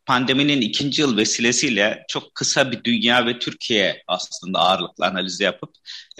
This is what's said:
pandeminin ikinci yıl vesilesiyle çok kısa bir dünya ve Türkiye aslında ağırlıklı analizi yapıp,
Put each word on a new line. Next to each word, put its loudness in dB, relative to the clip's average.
pandeminin 2
ikinci -2
yıl 2
vesilesiyle 0
çok -10
kısa 0
bir -8
dünya 2
ve -2
Türkiye -2
aslında -6
ağırlıklı 0
analizi -2
yapıp, -2